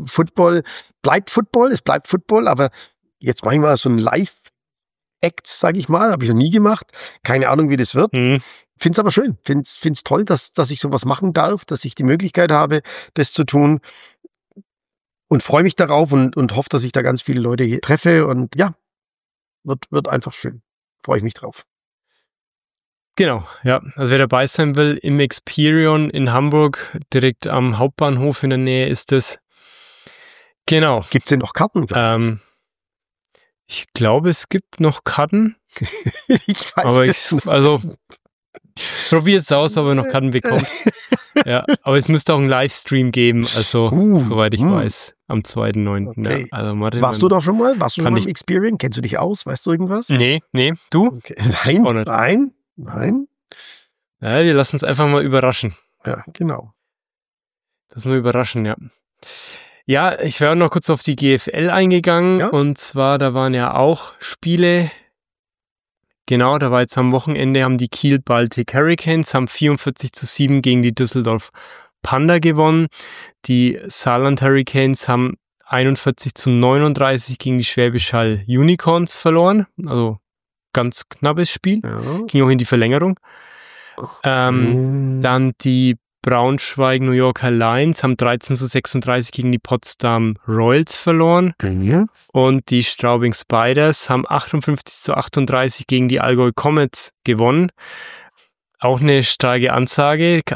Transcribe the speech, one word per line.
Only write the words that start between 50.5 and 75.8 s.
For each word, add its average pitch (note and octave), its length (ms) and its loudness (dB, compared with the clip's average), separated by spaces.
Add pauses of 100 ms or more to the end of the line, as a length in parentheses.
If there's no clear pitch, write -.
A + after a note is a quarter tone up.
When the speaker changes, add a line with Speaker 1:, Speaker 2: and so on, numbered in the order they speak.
Speaker 2:
nee. C3 220 0 (160)
Du? F3 200 4
Speaker 1:
Okay. A#2+ 280 -10
<laughs> G#2+ 260 0
Nein, F3+ 220 4
Speaker 2:
Auch A#2+ 80 2
nicht. A2 140 -2
Speaker 1:
nein, D3 460 0 (220)
nein. G#3 520 -4 (920)
Speaker 2:
Ja, A#2+ 240 0
wir E3 120 2
lassen C#3 220 0
uns C3+ 60 -8
einfach D3+ 240 0
mal C#3+ 160 2
überraschen. B2+ 520 0 (280)
Speaker 1:
Ja, - 200 -8 (100)
genau. D3 400 -6 (1160)
Speaker 2:
Lass - 80 -20
uns A#2+ 100 -8
mal C3 100 2
überraschen, A#2+ 480 -2
ja. G#2+ 100 -4 (1080)
Ja, D#3 340 0
ich D3+ 220 -4
wäre D3+ 140 4
noch F3 160 2
kurz - 180 -2
auf D#3 140 -2
die C#3+ 120 -2
G C3+ 200 2
F A#2+ 180 -2
L E3 160 -2
eingegangen. F3+ 680 2
Speaker 1:
Ja. F3+ 80 0
Speaker 2:
Und C#3+ 320 0
zwar, C#3 400 0
da C3+ 160 0
waren C3 180 0
ja B2 220 -2
auch D3 420 0
Spiele. F3 720 0 (1400)
Genau, B2+ 280 2
da C#3 140 0
war B2 100 4
jetzt - 160 -4
am B2+ 160 2
Wochenende, C3+ 500 0
haben C3 140 2
die B2 100 -2
Kiel C#3 320 0
Baltic A#2+ 540 -2
Hurricanes, E3 600 0
haben B2+ 140 0
vierundvierzig C#3+ 640 -2
zu - 140 -10
sieben C#3 360 0
gegen B2 200 2
die A#2+ 120 2
Düsseldorf A2+ 580 -2 (500)
Panda D#3+ 380 2
gewonnen. D#3+ 480 2 (580)
Die B2 400 2
Saarland C3 560 0
Hurricanes C3+ 640 2
haben B2 280 0 (280)
einundvierzig C3 720 -2